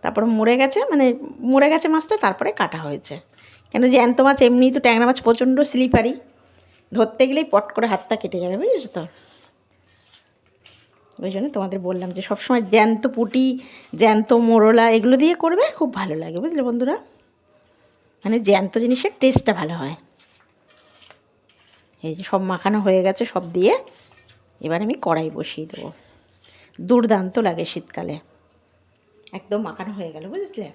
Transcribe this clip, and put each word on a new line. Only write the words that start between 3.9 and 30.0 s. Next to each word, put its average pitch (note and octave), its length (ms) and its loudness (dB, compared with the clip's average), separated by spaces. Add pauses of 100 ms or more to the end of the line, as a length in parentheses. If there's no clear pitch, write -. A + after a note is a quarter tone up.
জ্যান্ত A#3+ 320 4
মাছ C#4 120 2 (100)
এমনিই B3+ 260 4
তো, C#4 120 0
ট্যাংরা A#3 220 4
মাছ B3+ 180 0
প্রচণ্ড B3 300 2 (140)
স্লিপারি, B3+ 420 0 (800)
ধরতে A3 360 0
গেলেই C#4+ 240 -2
পট G#3 220 2
করে A3+ 180 -2
হাতটা F#3+ 300 -4
কেটে F#3 200 -6
যাবে, F3+ 200 -4
বুঝেছো F#4 340 -2
তো? D#3+ 80 -8 (2250)
ওই F#3+ 100 -6
জন্য G3 120 -6 (100)
তোমাদের G3 220 -6 (100)
বললাম F#3 280 -8
যে F#3 140 -10
সবসময় A#3 320 -2 (120)
জ্যান্ত A3 280 4 (120)
পুঁটি, B3+ 320 0 (560)
জ্যান্ত A3 280 4 (160)
মোরলা A3+ 400 6 (100)
এগুলো A#3+ 260 4
দিয়ে E4 200 4
করবে, F4+ 220 2 (140)
খুব D4+ 100 0 (120)
ভালো F#3 220 -4
লাগে, E3 220 -8
বুঝলে D#4+ 240 -4
বন্ধুরা? B3 280 -2 (1300)
মানে, A3 120 0 (120)
জ্যান্ত G3 260 2 (100)
জিনিসের B3+ 360 0
টেস্টটা C4 400 2
ভালো D#3 200 -6
হয়। C#3+ 160 -8 (2000)
এই D#3+ 160 -8
যে F#3+ 120 -14
সব F#3+ 100 0 (120)
মাখানো G#3+ 340 0
হয়ে F#3+ 200 4
গেছে F#3+ 160 -2 (100)
সব F3+ 120 -4 (120)
দিয়ে, F#3 160 4 (920)
এবার D#3+ 200 -2
আমি A#3 80 -2 (120)
কড়াই D#3+ 300 -2
বসিয়ে D#3 340 -10
দেবো। - 180 -16 (880)
দুর্দান্ত G#3 560 2 (120)
লাগে E3+ 260 -4
শীতকালে। E3+ 440 -12 (1200)
একদম G#3 300 -6
মাখানো F#3+ 300 -12
হয়ে E3+ 160 -10